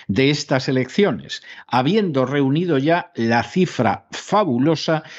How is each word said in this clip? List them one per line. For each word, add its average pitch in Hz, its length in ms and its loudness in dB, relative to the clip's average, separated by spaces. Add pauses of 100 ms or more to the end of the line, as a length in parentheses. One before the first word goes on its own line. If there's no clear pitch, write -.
de 131 220 2
estas 147 380 -2
elecciones, 127 760 -2 (260)
habiendo 139 580 2
reunido 143 520 0
ya 165 360 0
la 117 300 0
cifra 123 680 0
fabulosa 160 920 0 (140)